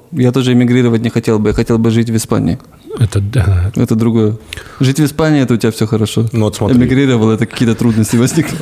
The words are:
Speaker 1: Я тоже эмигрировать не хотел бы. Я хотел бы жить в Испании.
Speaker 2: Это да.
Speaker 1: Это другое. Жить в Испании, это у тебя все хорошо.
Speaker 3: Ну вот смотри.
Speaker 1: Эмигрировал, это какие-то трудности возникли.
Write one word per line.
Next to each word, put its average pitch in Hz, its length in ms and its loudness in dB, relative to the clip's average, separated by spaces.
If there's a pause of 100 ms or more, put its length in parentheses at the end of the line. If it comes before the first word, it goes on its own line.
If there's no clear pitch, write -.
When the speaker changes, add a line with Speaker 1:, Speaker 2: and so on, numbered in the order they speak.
(120)
Speaker 1:
Я 123 200 0
тоже 127 200 0
эмигрировать 123 520 2
не 120 60 -2
хотел 113 300 0
бы. 107 100 0
Я 104 40 0
хотел 117 240 0
бы 113 140 2
жить 117 180 0
в 113 60 -2
Испании. 110 420 -2 (420)
Speaker 2:
Это 104 220 0
да. 98 540 0
Speaker 1:
Это 120 200 0
другое. 110 420 0 (440)
Жить 139 180 0
в 156 60 2
Испании, 151 360 0
это 123 120 0
у 117 40 0
тебя 110 140 0
все 110 160 -4
хорошо. 110 460 0
Speaker 3:
Ну 110 120 0
вот 101 100 -2
смотри. 110 220 0
Speaker 1:
Эмигрировал, 123 540 2
это 110 140 0
какие-то 113 300 0
трудности 113 420 0
возникли. 127 440 0